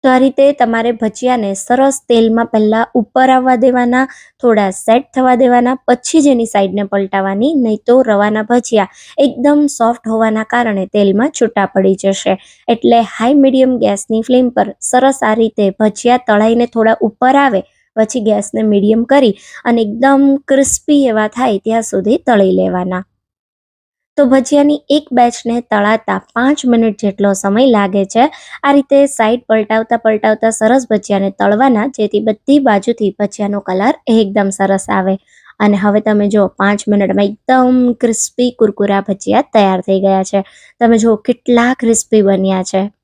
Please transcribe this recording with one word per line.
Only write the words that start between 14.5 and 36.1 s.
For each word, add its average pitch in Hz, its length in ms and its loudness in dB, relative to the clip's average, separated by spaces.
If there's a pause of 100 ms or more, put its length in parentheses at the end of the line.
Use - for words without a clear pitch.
પર 208 100 -2 (220)
સરસ 262 280 2 (120)
આ 214 100 0
રીતે 220 240 0 (160)
ભજીયા 240 480 0
તળાઈને 226 380 2 (100)
થોડા 220 200 2 (120)
ઉપર 254 260 0 (120)
આવે 196 160 -2 (340)
પછી 220 340 -2
ગેસને 208 400 -4
મીડિયમ 208 400 2
કરી 269 240 2 (340)
અને 226 200 0
એકદમ 269 360 2 (240)
ક્રિસ્પી 277 540 0 (100)
એવા 214 240 -2
થાય 233 300 -2
ત્યાં 220 260 -2
સુધી 202 260 0 (120)
તળી 190 320 2
લેવાના. 180 420 -4 (1120)
તો 285 80 2
ભજીયાની 285 520 2 (200)
એક 302 160 -4
બેચને 240 440 0 (160)
તળાતા 208 480 -2 (140)
પાંચ 262 280 0 (100)
મિનિટ 226 320 0
જેટલો 202 360 0
સમય 202 260 0
લાગે 202 380 0
છે. 233 200 0 (380)
આ 285 140 0
રીતે 277 220 2 (180)
સાઈડ 226 320 -2
પલટાવતા 220 560 -2
પલટાવતા 220 540 0
સરસ 240 340 0
ભજીયાને 196 380 -2 (100)
તળવાના, 214 460 0 (120)
જેથી 208 300 -2
બધી 277 300 0 (100)
બાજુથી 208 500 -2
ભજીયાનો 202 420 -6
કલર 190 340 -2 (220)
એકદમ 202 400 0
સરસ 196 320 -2
આવે. 190 260 -2 (460)
અને 208 160 2
હવે 208 320 0
તમે 208 260 0